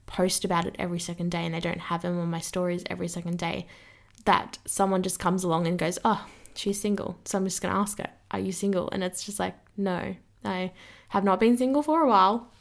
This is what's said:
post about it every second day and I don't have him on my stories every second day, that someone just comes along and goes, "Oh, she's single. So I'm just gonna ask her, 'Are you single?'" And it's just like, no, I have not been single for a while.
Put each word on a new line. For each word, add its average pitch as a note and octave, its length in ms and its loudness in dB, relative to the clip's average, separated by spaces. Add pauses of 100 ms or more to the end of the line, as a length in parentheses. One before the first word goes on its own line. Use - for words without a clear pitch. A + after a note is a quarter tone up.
post - 400 0
about F3 200 2
it - 140 -6
every F3 200 -2
second F3 320 -4
day E3+ 140 -2
and E3 80 -2
I E3 60 -4
don't E3+ 220 -4
have E3+ 220 -2
him F3 140 -2
on E3+ 120 -2
my E3 100 -2
stories F3+ 500 -2
every F3+ 200 -6
second F3 280 -4
day, E3+ 300 -4 (560)
that - 420 2
someone F#3+ 380 2
just F#3 160 -2
comes F#3 240 0
along E3+ 240 2
and F3 120 0
goes, F3 260 -2
"Oh, A3 200 2 (300)
she's G3+ 240 -2
single. G3 460 -2
So - 120 -2
I'm F#3+ 80 0
just F#3 160 -4
gonna - 180 0
ask G#3 180 -2
her, - 120 -8 (220)
'Are G3+ 80 -2
you F#3+ 120 -2
single?'" F#3 400 0
And F#3+ 120 -2
it's F3+ 220 -6
just G3+ 140 -8
like, F3+ 160 -4 (220)
no, F#3+ 380 -2 (280)
I F#3 280 -4 (380)
have G3 140 2
not F#3+ 160 4
been A#3 180 6
single C4+ 260 2
for D#4 180 4
a D4 60 6
while. G#3+ 420 4 (120)